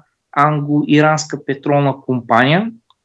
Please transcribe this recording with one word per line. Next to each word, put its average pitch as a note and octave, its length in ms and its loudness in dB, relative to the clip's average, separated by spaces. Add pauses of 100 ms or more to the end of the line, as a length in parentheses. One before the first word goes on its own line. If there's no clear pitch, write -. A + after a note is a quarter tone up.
(320)
англо-иранска D3 1120 0
петролна C#3+ 540 -2
компания, C3 720 0 (320)